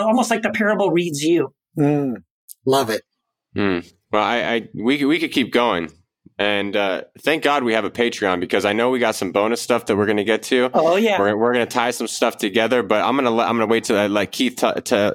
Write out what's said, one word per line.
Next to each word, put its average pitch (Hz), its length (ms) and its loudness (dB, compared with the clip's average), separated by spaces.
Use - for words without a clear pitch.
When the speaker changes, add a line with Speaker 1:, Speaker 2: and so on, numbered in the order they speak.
Speaker 1:
almost 226 260 2
like 220 100 0
the 220 80 -2
parable 202 420 0
reads 165 300 -2
you. 156 320 0
Speaker 2:
Mm, 143 460 0
love 135 240 2
it. 104 140 -4
Speaker 3:
Hmm. 98 240 -2
Well, 107 120 2
I, 110 140 0
I, 113 180 -4
we, 135 320 0
we 156 140 2
could 156 120 -4
keep 123 220 -2
going. 95 380 0
And, 101 380 -2
uh, 98 280 -2
thank 156 240 0
God 143 200 0
we 117 100 0
have 110 120 0
a 92 60 -4
Patreon 104 500 0
because 95 240 0
I 101 80 2
know 117 160 0
we 131 100 0
got 113 160 0
some 95 160 -6
bonus 107 300 0
stuff 120 240 -2
that 107 100 0
we're 101 120 2
gonna 104 180 0
get 110 180 0
to. 127 300 2
Speaker 1:
Oh, 165 240 4
yeah. 214 220 2
Speaker 3:
We're, 104 180 2
we're 120 160 2
gonna 120 120 2
tie 120 260 0
some 117 160 -6
stuff - 300 -2
together, 113 460 0
but 101 200 2
I'm 113 120 0
gonna 131 160 2
le-, 113 140 0
I'm 104 100 0
gonna 110 120 0
wait 113 180 2
till 110 120 2
I 104 100 2
let 101 260 0
Keith 127 240 -2
t-, - 260 0
t-, 104 320 2